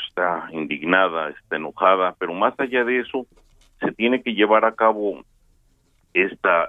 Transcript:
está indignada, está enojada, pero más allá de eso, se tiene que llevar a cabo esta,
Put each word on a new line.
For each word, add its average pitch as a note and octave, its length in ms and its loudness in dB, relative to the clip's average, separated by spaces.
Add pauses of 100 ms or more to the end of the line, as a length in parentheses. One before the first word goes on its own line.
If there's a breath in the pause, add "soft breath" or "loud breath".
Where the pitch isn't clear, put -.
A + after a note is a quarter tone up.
está E2+ 440 -4
indignada, D#2+ 800 -2
está - 280 -10
enojada, F#2 600 2
pero E2+ 160 -6
más G#2+ 240 -2
allá B2 280 -2
de B2 160 0
eso, B2+ 260 -8 (520)
se - 120 -4
tiene B2 320 0
que A#2+ 100 -4
llevar G#2+ 320 4
a A2+ 80 2
cabo G#2 500 0 (880)
esta, F2+ 580 2